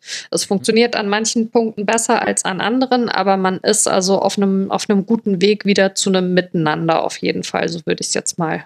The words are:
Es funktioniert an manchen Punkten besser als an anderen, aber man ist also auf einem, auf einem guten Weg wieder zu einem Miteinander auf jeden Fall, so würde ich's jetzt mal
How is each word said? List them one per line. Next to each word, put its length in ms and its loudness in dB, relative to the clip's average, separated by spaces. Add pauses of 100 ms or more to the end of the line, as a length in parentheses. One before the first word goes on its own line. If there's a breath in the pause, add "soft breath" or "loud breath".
(320 loud breath)
Es 140 -2
funktioniert 500 2
an 140 -2
manchen 420 0
Punkten 340 0
besser 360 2
als 240 -2
an 160 -2
anderen, 480 0
aber 260 2
man 220 0
ist 280 0
also 340 2
auf 180 -2
einem, 340 2
auf 180 -4
einem 160 2
guten 360 0
Weg 240 2
wieder 280 2
zu 160 -2
einem 240 2
Miteinander 680 0
auf 140 -6
jeden 260 -4
Fall, 240 -4
so 180 -8
würde 140 -4
ich's 140 -6
jetzt 260 -6
mal 260 -4